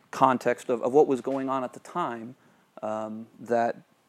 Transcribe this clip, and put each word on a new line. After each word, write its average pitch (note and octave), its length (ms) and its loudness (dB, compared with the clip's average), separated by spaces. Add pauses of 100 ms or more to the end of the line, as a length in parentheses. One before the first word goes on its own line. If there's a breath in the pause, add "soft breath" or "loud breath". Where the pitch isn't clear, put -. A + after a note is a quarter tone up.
(100)
context B2+ 600 2
of, A#2 120 0
of A#2+ 100 0
what D3+ 160 8
was C3 120 0
going C3+ 300 -4
on C3 140 -2
at A#2+ 100 -10
the - 60 -16
time, B2+ 560 -8 (460)
um, A2 440 -6 (120)
that A#2 380 0 (320)